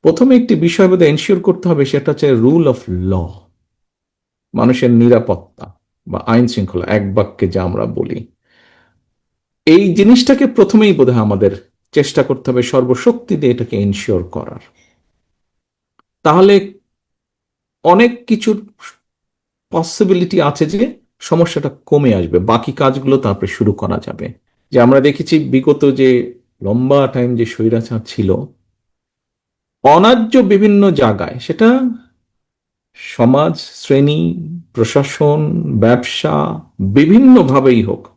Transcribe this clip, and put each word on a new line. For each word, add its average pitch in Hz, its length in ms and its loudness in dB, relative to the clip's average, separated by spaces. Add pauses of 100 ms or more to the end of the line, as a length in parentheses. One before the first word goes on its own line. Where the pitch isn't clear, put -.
প্রথমে 247 340 2
একটি 233 180 4
বিষয় 170 340 2
বোধহয় 175 200 2
এনশিওর 165 320 -2
করতে - 280 -2
হবে, 151 160 0
সেটা 139 280 -4
হচ্ছে 143 200 0
rule 139 420 2
of - 60 -10 (320)
law, 87 160 -4 (1300)
মানুষের 127 360 0
নিরাপত্তা 113 880 0 (300)
বা 92 180 -10
আইন 117 200 2
শৃঙ্খলা, 92 400 -6
এক 98 280 -4
বাক্যে 101 340 -2
যা 92 140 -4
আমরা 87 240 -4
বলি, - 400 -8 (1400)
এই 175 280 4
জিনিসটাকে 254 520 4
প্রথমেই 214 460 2
বোধহয় 123 280 2
আমাদের 101 320 0 (400)
চেষ্টা 143 300 0
করতে 131 280 -4
হবে 123 120 0
সর্বশক্তি 131 760 -2
দিয়ে 139 160 0
এটাকে 120 240 -6
এনশিওর 98 480 -4
করার। - 380 -14 (1600)
তাহলে 190 520 2 (1120)
অনেক 233 420 2
কিছুর 214 400 -2 (1040)
পসিবিলিটি 180 680 -2
আছে 147 240 -2
যে 202 320 -6 (220)
সমস্যাটা 160 500 -2 (160)
কমে 143 280 2
আসবে, 87 240 -2
বাকি 113 340 -2
কাজগুলো 135 440 -2
তারপরে 101 300 -4
শুরু 101 260 -2
করা 92 340 -6
যাবে। - 200 -14 (440)
যে 123 100 2
আমরা 131 200 4
দেখেছি 143 380 0
বিগত 143 460 0 (120)
যে 131 120 2 (540)
লম্বা 131 440 0
টাইম 123 300 -4
যে 113 100 -2
স্বৈরাচার 113 600 -4
ছিল, 95 280 -2 (1500)
অন্যায্য 220 560 2
বিভিন্ন 202 520 2
জায়গায়, 113 480 -2
সেটা 226 420 0 (1120)
সমাজ, 143 640 0
শ্রেণী, 156 920 -2 (220)
প্রশাসন, 151 880 -2 (180)
ব্যবসা, 147 800 -2 (200)
বিভিন্নভাবেই 139 1040 4
হোক - 340 -8